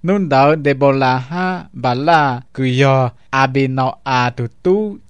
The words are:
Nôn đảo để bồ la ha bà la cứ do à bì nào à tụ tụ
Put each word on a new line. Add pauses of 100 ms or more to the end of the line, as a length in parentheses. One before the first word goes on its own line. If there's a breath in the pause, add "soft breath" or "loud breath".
Nôn
đảo
để
bồ
la
ha
bà
la (140)
cứ
do (200)
à
bì
nào
à
tụ (160)
tụ (140)